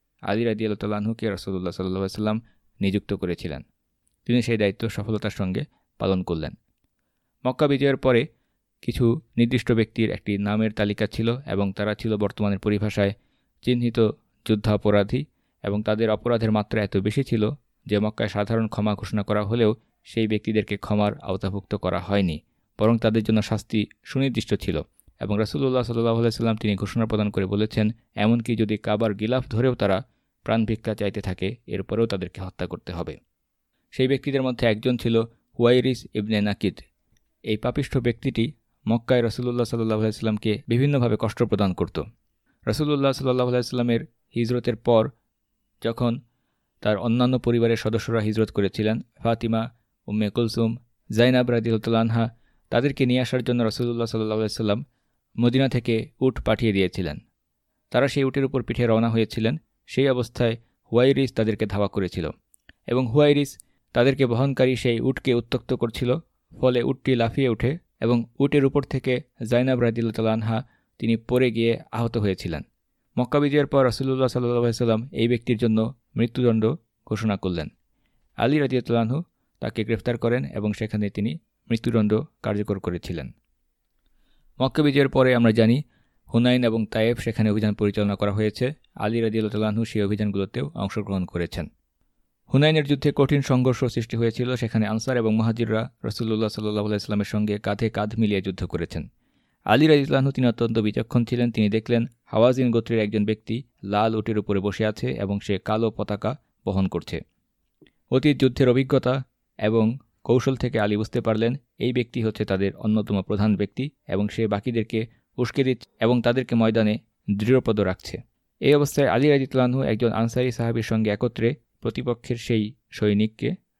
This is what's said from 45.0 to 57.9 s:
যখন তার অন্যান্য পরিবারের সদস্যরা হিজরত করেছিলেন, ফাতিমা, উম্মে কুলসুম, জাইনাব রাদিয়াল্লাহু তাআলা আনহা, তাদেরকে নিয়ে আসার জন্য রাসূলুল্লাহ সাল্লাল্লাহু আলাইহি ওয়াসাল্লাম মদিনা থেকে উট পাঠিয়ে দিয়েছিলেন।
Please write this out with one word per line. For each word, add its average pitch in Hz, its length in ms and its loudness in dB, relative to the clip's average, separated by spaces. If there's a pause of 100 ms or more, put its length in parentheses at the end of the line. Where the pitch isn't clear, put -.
যখন 120 360 -2 (600)
তার 107 160 0
অন্যান্য 123 420 2
পরিবারের 117 380 2
সদস্যরা 113 440 -2
হিজরত 107 300 0
করেছিলেন, 107 500 -2 (160)
ফাতিমা, 113 540 -2 (360)
উম্মে 104 240 -2
কুলসুম, 113 460 0 (340)
জাইনাব 123 400 4
রাদিয়াল্লাহু 117 280 2
তাআলা 117 220 0
আনহা, 113 360 0 (340)
তাদেরকে 135 360 0
নিয়ে 127 140 2
আসার 123 240 -2
জন্য 120 180 0
রাসূলুল্লাহ 117 440 -2
সাল্লাল্লাহু 110 340 -2
আলাইহি 107 120 -2
ওয়াসাল্লাম 110 320 -2 (560)
মদিনা 123 280 4
থেকে 117 400 -2 (120)
উট 131 240 0
পাঠিয়ে 113 280 2
দিয়েছিলেন। 92 460 0 (720)